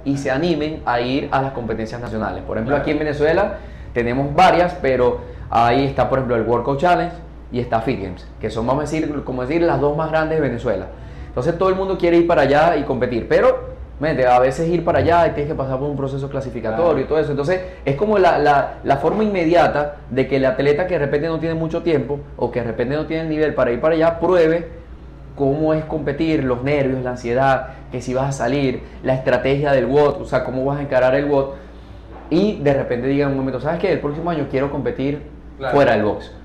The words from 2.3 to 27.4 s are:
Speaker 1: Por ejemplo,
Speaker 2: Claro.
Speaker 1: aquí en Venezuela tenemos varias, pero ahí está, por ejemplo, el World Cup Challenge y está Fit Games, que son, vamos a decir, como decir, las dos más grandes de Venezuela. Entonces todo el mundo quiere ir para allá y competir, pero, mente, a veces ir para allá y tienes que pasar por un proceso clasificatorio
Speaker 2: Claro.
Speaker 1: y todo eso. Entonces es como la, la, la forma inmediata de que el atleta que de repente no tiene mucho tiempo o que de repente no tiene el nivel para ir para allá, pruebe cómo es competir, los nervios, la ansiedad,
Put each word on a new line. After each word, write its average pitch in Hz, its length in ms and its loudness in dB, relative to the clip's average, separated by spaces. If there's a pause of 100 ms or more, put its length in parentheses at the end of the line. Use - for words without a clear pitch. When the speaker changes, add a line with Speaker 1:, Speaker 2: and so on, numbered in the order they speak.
Speaker 1:
Por 98 140 -6
ejemplo, 120 180 -2
Speaker 2:
Claro. 143 60 0
Speaker 1:
aquí 156 100 -2
en 151 80 0
Venezuela 156 540 0 (400)
tenemos 123 420 0
varias, 175 460 6
pero 123 400 2 (280)
ahí 120 360 4
está, 131 240 0
por 131 100 2
ejemplo, 120 160 0
el 110 80 2
World 117 220 0
Cup 139 120 0
Challenge 170 360 2 (380)
y 120 100 -2
está 117 200 -2
Fit 113 200 -2
Games, 92 260 -10 (140)
que 110 80 -4
son, 113 180 -2
vamos 139 140 0
a 143 100 -4
decir, 147 320 -4
como 127 200 -6
decir, 160 180 0
las 147 180 2
dos 147 160 2
más 160 160 -2
grandes 160 300 0
de 139 60 0
Venezuela. 113 400 -2 (400)
Entonces 160 300 -2
todo 190 120 2
el 190 60 2
mundo 190 220 -2
quiere 170 200 4
ir 170 100 6
para 156 140 4
allá 143 340 4
y 143 80 -2
competir, 120 460 -2
pero, 220 440 2 (280)
mente, 131 260 2
a 123 120 6
veces 135 280 2
ir 170 160 0
para 151 160 2
allá 165 280 4
y - 40 2
tienes 147 220 -4
que 160 40 -4
pasar 131 220 -2
por 143 100 -2
un 143 60 -4
proceso 135 340 -4
clasificatorio 120 600 -2
Speaker 2:
Claro. 139 80 2
Speaker 1:
y 120 60 -2
todo 151 140 0
eso. 143 120 0
Entonces 143 300 0 (240)
es 135 100 2
como 208 220 2
la, 170 200 6
la, 147 360 2 (100)
la 139 140 2
forma 185 260 0
inmediata 165 720 2 (140)
de 131 180 0
que 143 80 0
el 131 100 2
atleta 147 420 2
que 175 80 -2
de 147 100 0
repente 147 220 0
no 160 120 -2
tiene 165 160 -2
mucho 165 280 -2
tiempo 143 360 0 (160)
o 113 160 -2
que 123 80 -2
de 117 80 -4
repente 120 280 -2
no 151 100 -2
tiene 160 180 -4
el 160 60 -4
nivel 151 240 0
para 127 180 2
ir 120 80 -2
para 160 160 2
allá, 165 240 2
pruebe 170 640 2 (540)
cómo 151 360 0
es 156 100 0
competir, 151 640 -2
los 123 180 0
nervios, 135 400 0
la 123 80 -4
ansiedad, 123 560 0 (240)